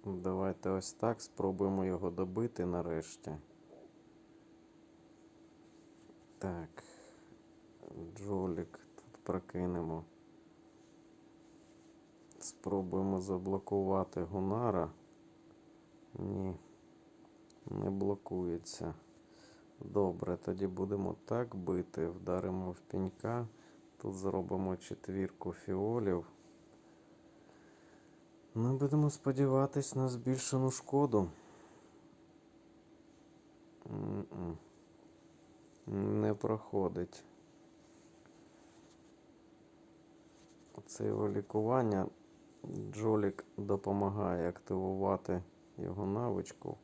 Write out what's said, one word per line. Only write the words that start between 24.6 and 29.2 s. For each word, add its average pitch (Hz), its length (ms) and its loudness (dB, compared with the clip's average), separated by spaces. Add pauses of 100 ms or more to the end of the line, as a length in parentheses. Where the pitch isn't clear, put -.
четвірку - 760 -4
фіолів. 98 720 0 (2250)
Ми 120 220 4
будемо 143 340 6
сподіватись 135 840 4